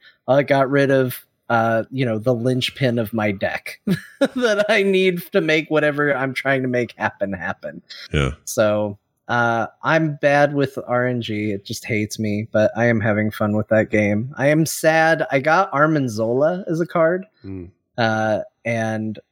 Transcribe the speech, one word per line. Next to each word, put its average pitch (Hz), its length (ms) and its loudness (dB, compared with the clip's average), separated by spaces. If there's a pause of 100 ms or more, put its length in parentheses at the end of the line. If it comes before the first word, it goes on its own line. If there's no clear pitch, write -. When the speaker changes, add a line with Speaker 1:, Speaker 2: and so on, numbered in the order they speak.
(260)
Speaker 1:
Oh, 127 100 4
it 139 100 4
got 139 240 2
rid 139 200 2
of, 131 360 0 (240)
uh, 113 400 2
you 135 160 -2
know, 110 120 -2
the 127 140 0
linchpin 123 640 0
of 110 140 -4
my 107 180 0
deck 95 520 -6
<laughs> - 380 -4
that 233 500 0
I 208 140 2
need 190 360 2 (120)
to 190 100 2
make 156 280 0
whatever 147 460 2
I'm 131 160 -2
trying 135 300 0
to 127 60 -2
make 123 280 -2
happen, 98 380 -4
happen. 82 480 -8 (280)
Speaker 2:
Yeah. 69 200 0 (160)
Speaker 1:
So, 104 500 0 (320)
uh, 117 380 0 (160)
I'm 151 340 0
bad 143 380 2
with 139 320 -2
R 123 200 0
N 123 160 -2
G. 107 300 -4
It 98 120 -6
just - 200 -10
hates 107 340 -4
me, 107 340 -4
but 107 240 4
I 117 100 2
am 117 140 2
having 107 300 0
fun 104 260 -2
with 107 120 -2
that 110 220 2
game. 104 480 0
I 135 100 0
am 151 180 2
sad. 160 640 2
I 135 100 0
got 170 320 2
Armanzola 139 1000 0
as 165 100 -2
a 170 60 -2
card. 175 380 0 (180)
Speaker 2:
Hmm. 95 240 -12 (320)
Speaker 1:
Uh, 110 420 0 (240)
and 110 540 -4 (140)